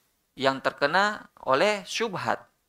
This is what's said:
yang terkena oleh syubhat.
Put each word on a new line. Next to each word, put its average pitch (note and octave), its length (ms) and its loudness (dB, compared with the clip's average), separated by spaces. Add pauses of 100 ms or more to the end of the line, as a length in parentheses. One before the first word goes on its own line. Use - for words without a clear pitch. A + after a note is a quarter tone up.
(380)
yang C3 240 0
terkena F3 640 0 (160)
oleh F#3+ 480 2
syubhat. C#3 480 -4 (320)